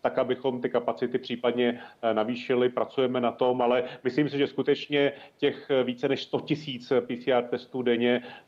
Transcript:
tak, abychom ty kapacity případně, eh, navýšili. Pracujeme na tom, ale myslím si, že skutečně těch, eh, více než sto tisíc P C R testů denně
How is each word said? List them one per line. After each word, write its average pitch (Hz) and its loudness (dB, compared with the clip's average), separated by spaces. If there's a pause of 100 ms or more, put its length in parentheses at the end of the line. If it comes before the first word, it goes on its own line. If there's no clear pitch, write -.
tak, 131 0
abychom 123 -2
ty 127 -2
kapacity 120 -2
případně, 120 -2 (220)
eh, 113 2
navýšili. 123 0
Pracujeme 123 -2
na 117 0
tom, 127 2
ale 120 2 (200)
myslím 131 0
si, 139 -4
že 139 2
skutečně 139 0 (240)
těch, - -2
eh, 131 4
více 123 -2
než 135 -2
sto - -4
tisíc 139 -4 (140)
P 123 -4
C 123 0
R 120 4
testů - -6
denně 120 4 (260)